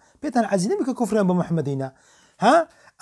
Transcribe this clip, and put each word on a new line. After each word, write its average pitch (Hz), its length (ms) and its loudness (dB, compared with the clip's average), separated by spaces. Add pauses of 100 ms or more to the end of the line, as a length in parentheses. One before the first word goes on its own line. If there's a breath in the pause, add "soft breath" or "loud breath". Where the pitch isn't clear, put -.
(220 soft breath)
پێتان 247 220 0
عەزیز 196 260 0
نەبی 392 180 -2
کە 247 60 -4
کوفریان 220 340 0
بە 185 120 2
محەممەدینە. 143 480 -4 (520 soft breath)
ها؟ 311 280 4 (340 soft breath)